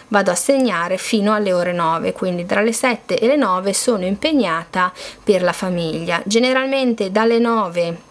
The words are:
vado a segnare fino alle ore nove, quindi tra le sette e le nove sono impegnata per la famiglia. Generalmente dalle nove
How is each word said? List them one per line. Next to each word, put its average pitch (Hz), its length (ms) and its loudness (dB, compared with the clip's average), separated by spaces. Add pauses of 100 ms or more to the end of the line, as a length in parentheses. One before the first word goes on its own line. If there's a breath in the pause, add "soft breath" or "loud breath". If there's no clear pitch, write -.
vado 202 240 2
a 175 40 -2
segnare 208 580 0
fino 208 400 0
alle 208 200 0
ore 175 200 0
nove, 165 400 -2
quindi 175 320 -4
tra 202 160 0
le 226 100 2
sette 226 460 -2
e - 80 0
le 269 100 4
nove 190 380 0
sono 196 320 0
impegnata 190 880 0 (300 loud breath)
per 190 180 2
la 180 100 2
famiglia. 170 720 -4
Generalmente 254 880 0
dalle 226 280 2
nove 175 580 0 (140)